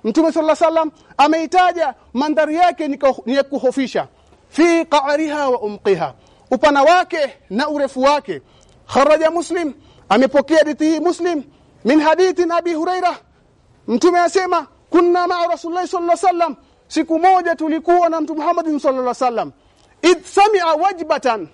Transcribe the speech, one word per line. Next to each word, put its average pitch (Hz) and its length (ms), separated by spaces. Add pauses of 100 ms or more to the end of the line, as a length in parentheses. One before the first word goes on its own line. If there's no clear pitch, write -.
Mtume 302 280
sallallahu 311 320
alaihi 320 120
wasallam 320 140 (280)
ameitaja 320 760 (200)
mandhari 302 420
yake 330 320
nika-, 277 380
ni 233 80
ya 277 80
kuhofisha. 247 640 (420)
Fi 330 360
qa'riha 294 640
wa 247 120
umqiha, 196 540 (360)
upana 285 320
wake 330 540 (140)
na 247 180
urefu 285 340
wake. 262 400 (520)
Kharaja 302 360
Muslim, 330 420 (360)
amepokea 269 500
hadithi 302 260
hii 311 160
Muslim, 339 420 (420)
min 294 160
hadithin 330 520
Abi 339 220
Huraira. 349 420 (720)
Mtume 349 300
asema, 349 480 (240)
"Kunna 349 360
ma'a 359 200
Rasulillahi 339 420
sallallahu 339 300
alaihi 392 80 (100)
wasallam," 330 200 (320)
siku 320 300
moja 349 380
tulikuwa 320 520
na 320 120
Mtume 311 200
Muhammad 339 240
sallallahu 302 280
alaihi 254 160
wasallam. 226 440 (500)
"Idh 339 220
sami'a 381 500
wajbatan" 302 800